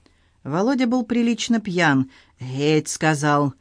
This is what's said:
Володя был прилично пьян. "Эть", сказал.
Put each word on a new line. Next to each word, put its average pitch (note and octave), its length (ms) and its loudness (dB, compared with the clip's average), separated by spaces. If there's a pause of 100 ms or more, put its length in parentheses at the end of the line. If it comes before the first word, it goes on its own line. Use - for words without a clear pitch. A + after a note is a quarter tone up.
(420)
Володя A#3 440 0
был A#3+ 180 0
прилично A#3 560 0
пьян. D#3+ 500 0 (300)
"Эть", D3 480 0
сказал. D3 720 0